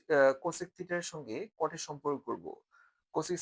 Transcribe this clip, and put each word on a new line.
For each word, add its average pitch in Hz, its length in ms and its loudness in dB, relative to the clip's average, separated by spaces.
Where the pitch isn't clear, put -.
আহ, 135 180 8
cosec 170 340 -4
theta 175 240 -6
এর 170 120 -6
সঙ্গে 123 240 -8
cot 156 180 0
এর 156 120 -10
সম্পর্ক 143 300 -2
করব। 95 180 -6
Cos 160 140 0